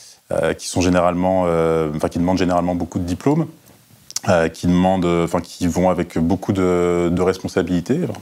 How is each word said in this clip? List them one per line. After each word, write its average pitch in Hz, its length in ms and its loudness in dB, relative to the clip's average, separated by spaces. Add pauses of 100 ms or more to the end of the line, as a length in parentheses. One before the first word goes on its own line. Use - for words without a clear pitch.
(320)
euh, 82 220 0
qui - 120 -10
sont - 140 -2
généralement, 90 680 2
euh, 82 480 0
enfin, 78 140 -4
qui - 100 -4
demandent 90 180 0
généralement 87 380 0
beaucoup 87 240 -6
de 90 60 -4
diplômes, 139 420 0 (840)
euh, 85 200 4
qui - 180 -6
demandent, 90 400 2
euh, 87 180 2
enfin, 85 160 -2
qui 85 280 -6
vont 90 200 2
avec 87 300 -2
beaucoup 92 340 0
de, 87 580 2
de 90 120 0
responsabilités, 90 800 0
alors, 127 200 -4